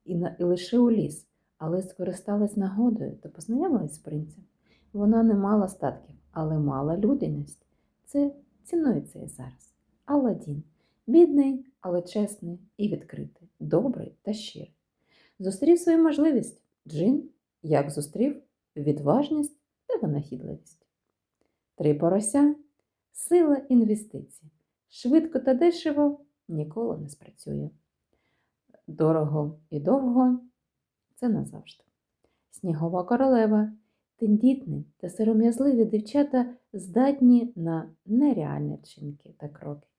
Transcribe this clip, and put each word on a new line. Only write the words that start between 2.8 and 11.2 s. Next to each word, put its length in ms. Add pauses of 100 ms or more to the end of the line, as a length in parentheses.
та 60
познайомилась 680
з 40
принцем. 460 (480)
Вона 300
не 120
мала 340
статків, 460 (160)
але 280
мала 380
людяність. 680 (380)
Це 280 (320)
цінується 540
і 100
зараз. 460 (300)
Аладдін. 580 (440)
Бідний, 580 (160)